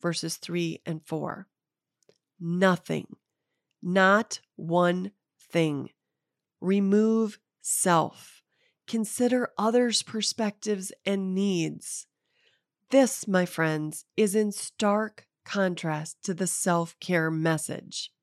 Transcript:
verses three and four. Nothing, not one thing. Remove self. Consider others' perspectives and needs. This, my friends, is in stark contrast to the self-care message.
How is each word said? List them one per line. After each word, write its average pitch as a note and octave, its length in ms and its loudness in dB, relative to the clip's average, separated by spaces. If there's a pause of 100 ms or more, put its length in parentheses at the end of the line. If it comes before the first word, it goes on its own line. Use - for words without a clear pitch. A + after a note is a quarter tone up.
verses E3 360 -4
three E3+ 480 -6
and D#3+ 220 -8
four. D#3 420 -8 (920)
Nothing, F3 760 0 (680)
not F#3+ 580 2 (160)
one F3 560 0 (260)
thing. D3+ 520 -2 (720)
Remove G#3 760 2 (220)
self. - 840 0 (440)
Consider A#3 680 0
others' A#3 460 2
perspectives G#3 920 -4 (120)
and F#3+ 300 -2
needs. F3+ 720 -2 (840)
This, C4 360 4
my F#3 200 2
friends, D#3 580 -2 (120)
is G#3 180 2
in G#3+ 180 2
stark G#3+ 760 -2 (180)
contrast E3+ 800 -4
to F#3+ 100 -4
the F3+ 120 -2
self-care E3+ 840 0
message. - 840 -2 (100)